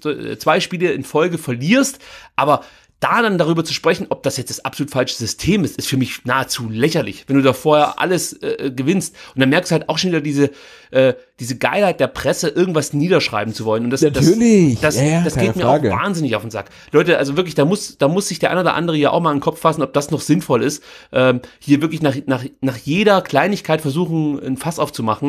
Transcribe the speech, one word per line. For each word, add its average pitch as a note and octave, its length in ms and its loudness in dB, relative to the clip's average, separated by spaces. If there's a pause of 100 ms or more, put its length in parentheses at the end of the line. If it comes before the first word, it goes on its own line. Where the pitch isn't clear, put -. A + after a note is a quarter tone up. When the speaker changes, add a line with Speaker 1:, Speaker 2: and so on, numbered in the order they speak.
Speaker 1:
so, D3+ 100 -6
äh, A2 280 -8
zwei D#3+ 220 2
Spiele F3 320 -2
in - 120 -6
Folge E3 340 0
verlierst, C#3 600 0 (360)
aber C#3 260 2 (380)
da F3+ 220 2
dann G#3 160 0
darüber E3 260 0
zu D#3 80 -8
sprechen, E3 360 -2
ob - 160 -4
das - 140 -4
jetzt B2 120 -8
das - 140 -10
absolut C3 260 -8
falsche B2 240 -2
System E3 480 -2
ist, C3 140 -4
ist - 100 -6
für C#3 100 -2
mich B2+ 280 -2
nahezu B2 440 -4
lächerlich, A#2+ 600 -2
wenn C3+ 80 2
du C#3 60 4
da C3 100 4
vorher D3 480 2
alles, F3+ 320 -2 (100)
äh, - 320 -4
gewinnst. C#3+ 400 -2 (220)
Und B2+ 40 2
dann C3 100 4
merkst E3+ 200 2
du E3+ 40 2
halt D#3 140 -2
auch D#3 100 -4
schon F#3 120 -2
wieder D#3+ 100 0
diese, C#3+ 300 0 (400)
äh, C3 240 4 (240)
diese A#2+ 180 -8
Geilheit E3+ 440 0
der C3 80 2
Presse, E3 400 -4
irgendwas E3+ 440 -2
niederschreiben C3+ 640 0
zu A2 120 -10
wollen. A2 180 0
Und A#2+ 60 -2
das, C3+ 120 -2
Speaker 2:
Natürlich. D#3 800 4
Speaker 1:
das, D3+ 160 0
das, C3 80 2
Speaker 2:
Ja, D3+ 60 4
ja, E3 120 2
Speaker 1:
das D#3+ 120 -2
Speaker 2:
keine - 120 2
Speaker 1:
geht - 100 -2
mir F3+ 60 -2
Speaker 2:
Frage. B2+ 320 2
Speaker 1:
auch A2+ 60 -2
wahnsinnig D#3+ 340 -2
auf G#2 80 -2
den A2+ 80 -10
Sack. G#2+ 200 -10 (200)
Leute, D#3+ 280 4
also C#3 180 -2
wirklich, F3 180 -2
da C#3+ 100 2
muss, G3 340 -2
da C#3 100 2
muss F#3 180 -2
sich F3 140 -8
der - 100 0
ein F3 80 0
oder E3+ 160 0
andere E3 220 -2
ja C#3+ 160 2
auch E3 80 2
mal E3 100 0
einen C#3+ 80 0
Kopf D3+ 220 -4
fassen, D#3 220 0
ob - 100 -2
das C#3+ 180 -2
noch D3 100 -2
sinnvoll D3 440 0
ist, D3 180 -4 (300)
ähm, B2+ 280 2 (200)
hier C#3+ 200 4
wirklich D#3+ 220 -2
nach, C#3 140 2 (100)
nach, C3 160 -2 (180)
nach B2 180 -2
jeder F#3+ 440 2
Kleinigkeit D#3+ 580 0
versuchen, D#3 640 -2
ein C3 120 -4
Fass D#3+ 240 -6
aufzumachen. C3 480 -2